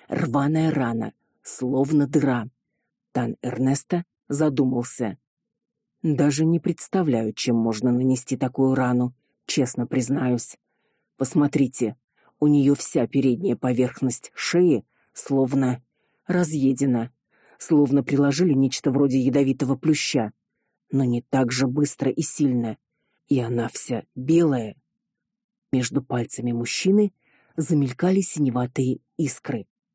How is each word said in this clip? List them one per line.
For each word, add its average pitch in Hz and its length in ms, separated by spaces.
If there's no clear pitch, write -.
рваная 147 640
рана, 117 420
словно 139 640
дыра. 135 400
Тан 120 300
Эрнесто 135 640
задумался. 131 880
Даже 147 440
не 165 160
представляю, 139 720
чем 120 240
можно 113 340
нанести 127 460
такую 131 380
рану, 123 380
честно 123 420
признаюсь. 131 680
Посмотрите, 139 800
у 147 80
нее 143 280
вся 123 320
передняя 127 500
поверхность 127 760
шеи 170 520
словно 135 680
разъедена, 139 840
словно 143 440
приложили 143 500
нечто 135 360
вроде 135 300
ядовитого 131 560
плюща, 131 560
но 135 120
не 120 180
так 131 300
же 127 160
быстро 139 420
и - 120
сильно. 123 560
И 135 120
она 120 280
вся - 380
белая. 135 600
Между 127 300
пальцами 120 500
мужчины 190 640
замелькали 160 640
синеватые 127 800
искры. - 500